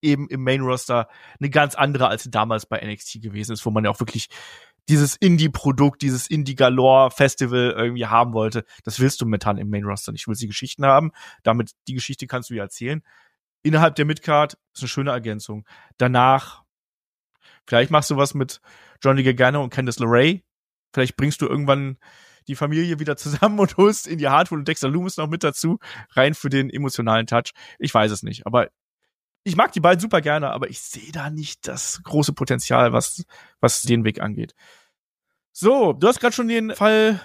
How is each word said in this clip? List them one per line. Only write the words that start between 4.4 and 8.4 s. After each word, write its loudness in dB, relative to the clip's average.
dieses 4
Indie-Produkt, 2
dieses -2
Indie-Galore-Festival 2
irgendwie -2
haben 2
wollte. -2